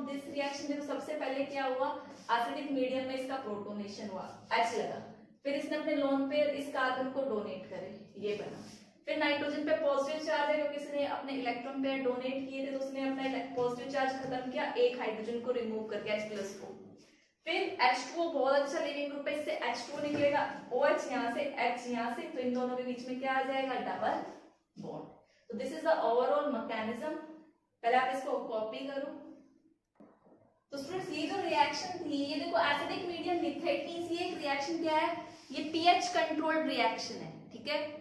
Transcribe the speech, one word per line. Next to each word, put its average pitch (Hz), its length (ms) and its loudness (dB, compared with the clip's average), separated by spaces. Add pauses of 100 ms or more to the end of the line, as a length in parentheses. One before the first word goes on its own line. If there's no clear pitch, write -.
this 277 240 -6
reaction। 285 380 -2
देखो 285 160 -2
सबसे 269 340 -4
पहले 269 260 0
क्या 277 200 -2
हुआ, 262 220 2 (440)
एसिडिक 277 400 2
मीडियम 262 360 2
में 269 80 -4
इसका - 280 -4
प्रोटोनेशन 208 680 -6
हुआ, 185 140 -6 (300)
एच 226 220 4
लगा, - 220 -2 (460)
फिर 277 120 0
इसने 302 220 -2
अपने 302 180 2
लोन 269 340 4
पेयर 285 260 4
इस 269 180 -4
कार्बन 262 380 2
को 269 180 0
डोनेट 202 400 -4
करे, 185 240 -8 (260)
ये 208 160 0
बना। - 240 -6 (460)
फिर 294 140 0
नाइट्रोजन 294 460 2
पे 311 120 4
पॉजिटिव 285 480 2
चार्ज 302 240 4
है 302 80 4
क्योंकि 285 200 0
इसने 285 300 -2
अपने 269 260 -4
इलेक्ट्रॉन 262 500 -2
पेयर 269 200 2
डोनेट 262 460 0
किए 269 160 -4
थे, 277 60 -4
तो 269 80 -2
उसने 269 300 -2
अपना 269 160 -2
इले-, 262 200 -2 (100)
पॉजिटिव 247 380 0
चार्ज 262 180 2 (120)
खत्म 262 280 -4
किया 285 140 0 (140)
एक 247 200 6
हाइड्रोजन 220 420 -2
को 254 100 0
रिमूव 220 380 -2
करके 208 220 -2
एच 214 200 0
प्लस 208 240 -6
को। - 120 -12 (800)
फिर 381 360 0
एच 254 320 4
टू 339 80 2
ओ 330 80 2
बहुत 277 240 4
अच्छा 285 240 4
लीविंग 285 320 -2
ग्रुप 285 160 -6
है, 294 120 0
इससे - 120 -2
एच 240 360 -2
टू 285 100 -6
ओ - 40 -4
निकलेगा, 294 420 4 (300)
ओएच 285 380 4
यहाँ 269 220 0
से, 302 80 -2 (200)
एच 247 260 0
यहाँ 240 280 -2
से, 349 80 -4
तो - 160 -6
इन 247 140 0
दोनों 247 240 0
के 247 60 -2
बीच 247 240 -6
में 254 120 -4
क्या 262 140 0
आ 262 100 2
जाएगा, 269 440 0
डबल - 340 0 (600)
बॉन्ड। - 340 -10 (320)
तो 208 80 -6
this - 160 -4
is 320 100 -6
the 320 100 6 (140)
overall 277 460 4
mechanism। 226 600 -2 (680)
पहले 240 140 6
आप 262 180 4
इसको 269 160 -4 (160)
कॉपी 233 400 -2
करो। 277 240 -4 (1600)
तो 277 40 -6
स्टूडेंट्स 349 340 -4
ये 302 160 0
जो 392 140 -2
रिएक्शन 302 580 2
थी, 285 240 -2
ये 294 160 -2
देखो 339 200 2
एसिडिक 302 480 2
मीडियम 339 340 0
मिथेट - 460 0
की 339 280 -4
ये 359 100 0
एक 349 120 -4
रिएक्शन 294 460 0
क्या 311 120 4
है, 330 140 4 (420)
ये - 200 -4
पीएच 339 440 6
कंट्रोल्ड 311 520 2
रिएक्शन 233 480 2
है, 165 160 -8 (200)
ठीक - 160 -12
है। 294 120 2 (220)